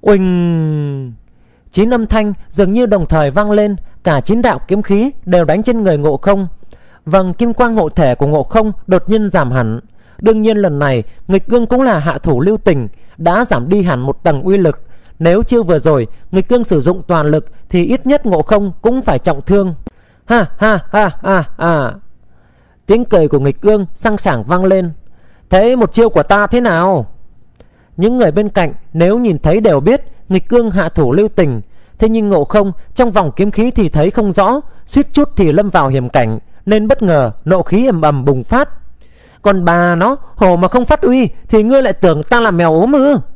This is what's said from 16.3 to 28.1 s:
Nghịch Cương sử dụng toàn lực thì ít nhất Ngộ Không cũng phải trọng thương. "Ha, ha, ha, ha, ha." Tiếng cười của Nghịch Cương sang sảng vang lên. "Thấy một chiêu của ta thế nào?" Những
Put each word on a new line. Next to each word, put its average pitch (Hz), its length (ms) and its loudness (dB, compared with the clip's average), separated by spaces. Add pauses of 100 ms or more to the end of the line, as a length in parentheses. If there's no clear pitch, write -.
Nghịch 185 180 0
Cương 240 160 2
sử 165 160 0
dụng 180 260 0
toàn 160 200 0
lực 151 200 0 (220)
thì 175 160 0
ít 254 220 -2
nhất 294 200 0
Ngộ 170 160 0
Không 202 300 0 (100)
cũng 247 200 0
phải 160 160 0
trọng 156 220 -2
thương. 190 340 0 (500)
"Ha, 233 220 2 (120)
ha, 214 200 2 (120)
ha, 202 200 0 (120)
ha, 190 220 0 (140)
ha." 160 340 -2 (960)
Tiếng 233 180 2
cười 160 240 2
của 147 100 2
Nghịch 135 220 0
Cương 208 340 2
sang 214 240 -6
sảng 123 240 -2
vang 175 220 -2
lên. 190 280 0 (580)
"Thấy 226 260 4
một 226 160 0
chiêu 226 160 4
của 160 140 2
ta 202 240 2
thế 240 140 0
nào?" 175 460 0 (920)
Những 226 220 0